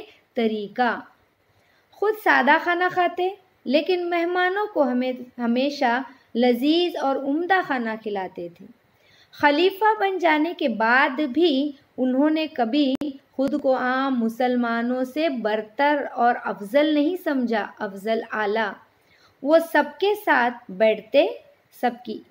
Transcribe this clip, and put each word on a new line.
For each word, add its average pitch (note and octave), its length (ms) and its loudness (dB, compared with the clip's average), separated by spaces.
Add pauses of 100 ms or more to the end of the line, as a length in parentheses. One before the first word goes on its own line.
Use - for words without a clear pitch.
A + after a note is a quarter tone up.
(360)
तरीका। A3 540 -2 (1000)
खुद G#4 240 0
सादा D4 420 4
खाना F4 300 0
खाते, F4+ 480 0 (300)
लेकिन E4 400 0
मेहमानों F4+ 600 0
को E4+ 160 -2
हमें, B3 420 -2 (140)
हमेशा B3+ 680 -2 (320)
लजीज C#4+ 600 2
और C4+ 220 -2
उम्दा E4 440 0
खाना B3 340 -4
खिलाते F#3+ 540 -8
थे। F3+ 140 -20 (720)
खलीफा F#4 600 2
बन G4 240 -2
जाने D#4 360 2
के D4+ 140 -2
बाद B3 520 2 (100)
भी C#4+ 480 0 (200)
उन्होंने D4 500 2
कभी C4 460 0 (420)
खुद C4+ 200 0
को C#4 160 0
आम C4 440 0
मुसलमानों A#3+ 880 0
से D4+ 240 -2 (100)
बरतर A3 680 0
और A#3+ 300 2
अफजल A3+ 580 0
नहीं D4 220 0
समझा, B3+ 460 -2 (180)
अफजल G#3 440 -4
आला। G#3+ 440 -2 (760)
वो D#4 180 4
सबके E4 540 0
साथ B3 580 0
बैठते, G#3+ 520 2 (580)
सबकी A#3 380 -6 (100)